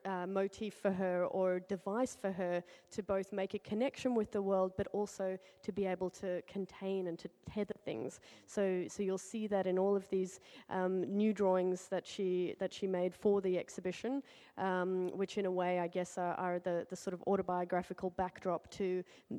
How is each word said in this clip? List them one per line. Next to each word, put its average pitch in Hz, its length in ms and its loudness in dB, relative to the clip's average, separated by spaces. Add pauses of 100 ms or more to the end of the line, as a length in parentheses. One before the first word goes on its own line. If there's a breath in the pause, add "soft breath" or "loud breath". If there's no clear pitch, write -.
uh, 180 220 -2
motif 196 480 -2
for - 160 0
her 180 360 2
or 185 340 2
device 202 600 -2
for 196 120 0
her 175 300 0 (280 loud breath)
to 220 120 -6
both 196 300 0
make 196 220 -2
a 208 40 -2
connection 247 560 0
with 214 180 2
the 202 100 0
world, 190 340 4
but 196 160 -2
also 196 460 -2 (240 loud breath)
to 202 100 -6
be 190 140 0
able 185 240 0
to 180 360 -4
contain 190 600 -4
and 170 120 -4
to - 100 -10 (200)
tether - 260 -4 (100)
things. 113 360 -4 (260 loud breath)
So, 185 420 0
so - 140 -4
you'll 190 160 0
see 220 300 -6
that 190 180 2
in 185 120 4
all 196 180 6
of 190 120 -2
these, 190 320 0 (280 loud breath)
um, 185 340 0
new 208 300 4
drawings 185 560 4
that 185 180 -2
she, 180 520 0
that 190 140 -2
she - 140 -4
made 180 280 2
for 202 260 4
the 185 180 2
exhibition, 220 640 -4 (360 loud breath)
um, 185 580 2
which 190 220 -4
in 196 80 2
a 185 40 0
way, 180 280 2
I 175 100 0
guess, 180 300 -4
are, 175 160 0
are 180 240 0
the, 175 300 -2
the 185 80 -8
sort 185 180 -6
of 170 120 -8
autobiographical 180 840 0
backdrop 180 640 -2
to 185 320 -2 (340 loud breath)